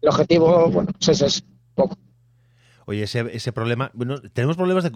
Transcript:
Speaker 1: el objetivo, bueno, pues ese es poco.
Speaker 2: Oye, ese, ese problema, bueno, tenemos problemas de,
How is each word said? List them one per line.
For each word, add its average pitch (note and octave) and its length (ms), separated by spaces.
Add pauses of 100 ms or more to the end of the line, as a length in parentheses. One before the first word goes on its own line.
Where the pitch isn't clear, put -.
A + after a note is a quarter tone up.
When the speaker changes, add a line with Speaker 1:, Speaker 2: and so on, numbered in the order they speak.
Speaker 1:
el D3+ 80
objetivo, E3 640
bueno, F#3 220
pues - 180
ese C#3+ 160
es - 180 (300)
poco. - 240 (880)
Speaker 2:
Oye, G#2 160
ese, A#2 280
ese A2+ 220
problema, A#2 400
bueno, B2 300 (100)
tenemos C#3 240
problemas F3+ 280
de, D3+ 120